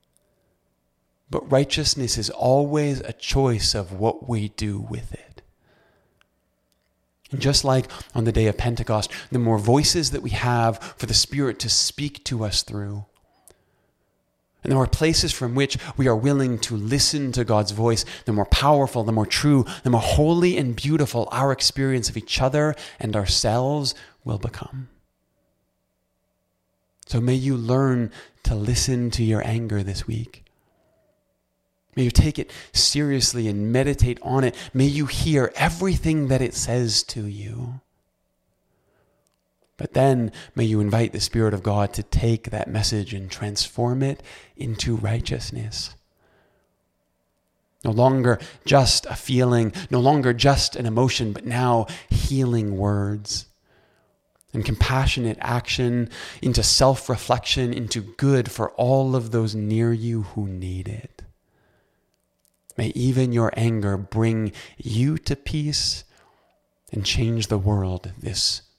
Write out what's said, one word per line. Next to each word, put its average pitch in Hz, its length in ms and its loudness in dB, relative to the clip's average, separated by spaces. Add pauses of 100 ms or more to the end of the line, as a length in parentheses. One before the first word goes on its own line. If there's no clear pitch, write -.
(1300)
But - 220 -6
righteousness 139 640 0
is 104 140 -4
always 143 720 2
a - 120 -10
choice 127 640 0
of 95 180 -4
what 107 340 -2
we 107 220 -2
do 104 300 -6
with 110 340 -10
it. - 300 -18 (1900)
And 135 80 -6
just 139 280 2
like 131 240 2 (240)
on 117 100 0
the 113 80 2
day 110 140 4
of 104 100 0
Pentecost, 113 560 -2 (180)
the 127 80 0
more 113 200 2
voices 135 540 2
that 143 100 -4
we 117 80 -6
have 117 480 0 (180)
for - 80 -8
the 107 80 -4
Spirit - 460 0
to 113 100 -6
speak - 560 -4
to 117 180 -4
us 104 200 -2
through, 101 420 -8 (1600)
and - 80 -6
the - 20 0
more 131 120 2
places - 440 0
from 120 240 -4
which 139 220 0 (220)
we 131 100 4
are 113 80 4
willing 131 440 2
to - 140 -4
listen 131 580 0
to 120 120 0
God's 107 280 2
voice, 113 340 0 (180)
the 110 80 -2
more 104 140 2
powerful, 139 580 2
the 113 80 0
more 110 140 2
true, 143 400 4 (160)
the 127 80 0
more 117 100 4
holy 170 560 4
and 127 180 0
beautiful 135 560 0
our 135 220 0
experience 131 560 0
of - 80 -6
each - 240 -4
other 147 340 2 (240)
and 107 160 -4
ourselves 127 800 0 (300)
will 117 140 -4
become. 127 500 -10 (2250)
So 120 160 -2
may 123 140 4
you 131 200 0
learn 123 560 2 (340)
to - 100 2
listen 120 560 0
to 117 120 -2
your 110 240 2
anger 110 360 -2
this 98 240 -6
week. 113 380 -8 (1500)
May 131 80 2
you 120 80 2
take - 260 4
it - 140 -8 (200)
seriously 135 760 0
and 104 240 0
meditate 127 500 2
on 131 220 2
it. 120 100 0 (180)
May 131 120 4
you 143 220 2
hear 139 500 2
everything 160 720 0
that 127 120 2
it 127 140 -2
says 117 500 0
to 107 220 -8
you. 110 540 -10 (2000)
But - 180 -6
then 131 360 2 (240)
may 123 80 0
you 110 160 2
invite 104 340 2
the - 60 -6
Spirit 110 360 0
of 95 100 -4
God 101 300 0
to 107 100 -6
take - 460 0
that 104 180 -6
message 107 460 -2
and 95 140 -8
transform 120 760 -2
it - 180 -4 (340)
into 117 380 -2
righteousness. 113 1000 -4 (1900)
No 123 80 0
longer 123 480 4 (260)
just 139 420 4
a - 100 -8
feeling, 123 560 2 (180)
no 123 80 0
longer 131 340 4
just 131 440 2
an 123 100 -4
emotion, 113 460 0
but - 140 -10
now 120 420 2 (200)
healing 120 680 0
words 101 720 -2 (1080)
and 110 120 -4
compassionate 127 760 0
action 120 720 0 (320)
into 113 200 0
self-reflection, 127 1120 2
into 117 300 -4
good 127 500 0
for - 200 -4
all 131 440 2
of 113 160 -4
those 110 240 0
near 110 360 2
you 113 300 -2
who 101 240 -6
need 92 400 -8
it. 107 320 -12 (1600)
May 117 160 -2
even 127 380 2
your 117 240 2
anger 107 420 0
bring 110 540 0 (260)
you 127 400 0
to - 180 -4
peace - 680 -4 (880)
and 101 120 -4
change 117 440 0
the 107 100 0
world 95 580 -2
this - 460 -4 (160)